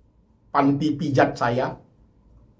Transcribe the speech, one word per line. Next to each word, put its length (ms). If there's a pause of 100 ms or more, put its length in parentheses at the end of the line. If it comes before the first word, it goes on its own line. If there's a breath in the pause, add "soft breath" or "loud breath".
(480)
panti 480
pijat 400
saya. 400 (840)